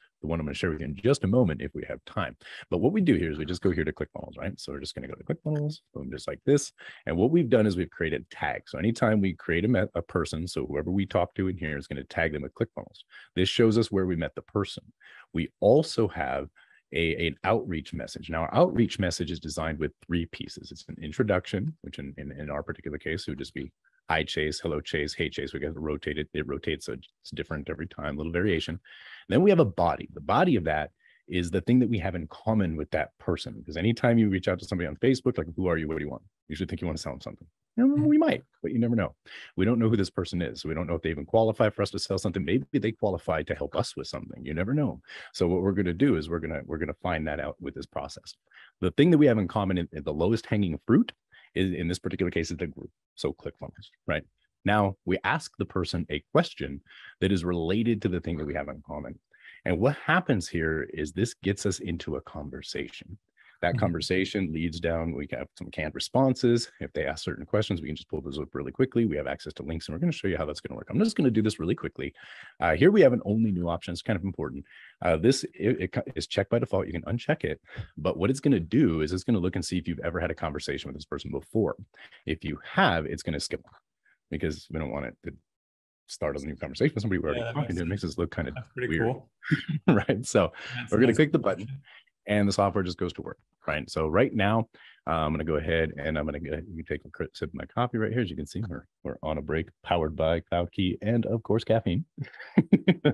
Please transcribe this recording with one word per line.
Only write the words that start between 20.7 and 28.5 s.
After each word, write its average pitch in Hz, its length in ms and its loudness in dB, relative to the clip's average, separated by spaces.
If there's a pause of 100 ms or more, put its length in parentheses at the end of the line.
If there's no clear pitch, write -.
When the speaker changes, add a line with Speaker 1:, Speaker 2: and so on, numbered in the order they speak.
Speaker 1:
It's - 180 -16
an - 120 -12
introduction, 101 800 0
which - 180 -12
in, 69 180 -10
in, 71 140 -10
in 73 180 -10
our 73 140 -4
particular 76 340 -8
case, 78 300 -6
it - 40 -6
would 69 80 -8
just - 140 -10
be, 69 180 -8 (380)
"Hi, 80 140 2
Chase," 76 360 -2
"Hello, 76 220 -2
Chase," 76 320 -4
"Hey, 80 160 -4
Chase." 69 240 -6
We 69 80 -8
gotta 78 180 -6
rotate 76 380 -4
it. 76 160 -4
It 78 140 -4
rotates, 73 400 -6
so - 40 -8
it's - 420 -16
different 76 360 -8
every 82 180 -8
time, 73 280 -8
a - 20 -8
little 80 160 -4
variation. 87 440 0 (520)